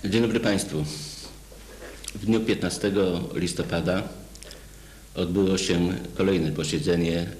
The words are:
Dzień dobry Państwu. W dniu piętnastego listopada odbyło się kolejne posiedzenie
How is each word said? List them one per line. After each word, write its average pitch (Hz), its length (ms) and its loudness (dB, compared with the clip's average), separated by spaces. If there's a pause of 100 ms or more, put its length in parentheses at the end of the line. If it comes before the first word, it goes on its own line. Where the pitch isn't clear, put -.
(120)
Dzień 117 100 6
dobry 113 180 4
Państwu. 92 440 0 (1300)
W 101 120 -4
dniu 110 140 6
piętnastego 95 920 2
listopada 87 680 0 (1120)
odbyło 92 440 4
się 87 360 2 (200)
kolejne 92 360 2
posiedzenie 82 760 2 (140)